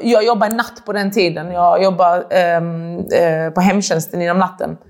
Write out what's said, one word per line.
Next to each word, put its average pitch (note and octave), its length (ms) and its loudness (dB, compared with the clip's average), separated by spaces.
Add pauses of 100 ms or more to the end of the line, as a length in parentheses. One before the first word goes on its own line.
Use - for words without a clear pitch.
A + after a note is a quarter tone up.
jag A3 220 4
jobbade A3 320 2
natt - 300 -14
på G#3 60 -6
den G3 180 -2
tiden. E3+ 400 0
Jag F3 320 2
jobbade, F3+ 540 2
ehm, E3+ 600 -2
eh, D#3+ 560 0
på F#3 60 0
hemtjänsten F#3 600 0
inom F3 160 0
natten D#3+ 400 -4 (120)